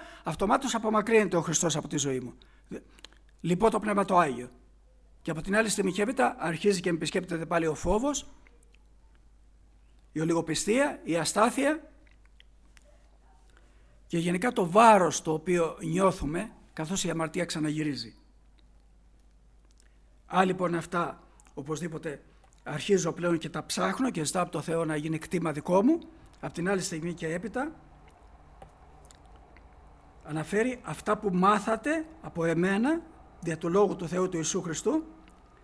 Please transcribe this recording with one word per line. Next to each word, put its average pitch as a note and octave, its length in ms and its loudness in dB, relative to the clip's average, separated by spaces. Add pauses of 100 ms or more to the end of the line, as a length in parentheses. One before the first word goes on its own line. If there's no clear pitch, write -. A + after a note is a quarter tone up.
(240)
αυτομάτως G#3+ 500 0
απομακρύνεται G#3+ 640 2
ο E3+ 40 4
Χριστός D#3+ 360 0
από D3 120 -4
τη C#3+ 80 -4
ζωή C3+ 240 -2
μου. B2 140 -10 (1040)
Λυπώ F3+ 300 2
το G#3+ 100 0
Πνεύμα G3+ 240 0
το F#3 140 4
Άγιο. B2 320 0 (720)
Και - 80 -6
από D#3 120 -6
την G3 140 -2
άλλη A3 120 2
στιγμή F#3+ 240 0
και G#3 100 -2
έπειτα A#3+ 360 0
αρχίζει F3 420 0
και F3+ 100 -2
με E3+ 60 0
επισκέπτεται E3+ 500 -4
πάλι E3 200 0
ο D3+ 80 0
φόβος, A3+ 540 0 (1800)
η D3+ 80 -4
ολιγοπιστία, E3 840 0
η D#3+ 120 0
αστάθεια B3 760 0 (2250)
και E3+ 120 -4
γενικά F3+ 340 0
το F#3+ 180 0
βάρος G3+ 520 8
το D#3+ 100 -2
οποίο E3 480 0
νιώθουμε F3 720 0 (220)
καθώς D#3+ 320 -4
η E3+ 60 -2
αμαρτία E3 340 -4
ξαναγυρίζει. D3+ 720 -4 (2250)
Α, F#3 80 8
λοιπόν, F3+ 300 0
αυτά E3 480 -4 (320)
οπωσδήποτε D3+ 680 -8 (400)
αρχίζω D#3 500 0
πλέον F3 260 0
και D#3+ 100 -8
τα D3+ 180 -8
ψάχνω F#3+ 440 0
και F3 140 -4
ζητάω F3+ 180 0
από D#3 100 -4
το E3 80 -4
Θεό E3 240 -2
να D#3 120 -2
γίνει D#3 220 -4
κτήμα D#3+ 340 -2
δικό F3 300 2
μου. D#4+ 160 4 (420)
Απ' D3 120 -8
την F3 160 -4
άλλη F#3+ 140 0
στιγμή E3 320 -6
και E3 120 -6
έπειτα G3+ 460 -6 (2500)
αναφέρει, G3 580 -4
«Αυτά G#3 360 -4
που G#3 140 -2
μάθατε G#3+ 760 2 (160)
από E3 220 -4
εμένα, G3 580 2 (380)
δια E3 180 -6
του E3+ 100 -4
Λόγου F#3+ 280 4
του F3+ 120 -8
Θεού F#3 200 0
του F3+ 80 -6
Ιησού E3 260 -2
Χριστού, G#3+ 420 -2 (600)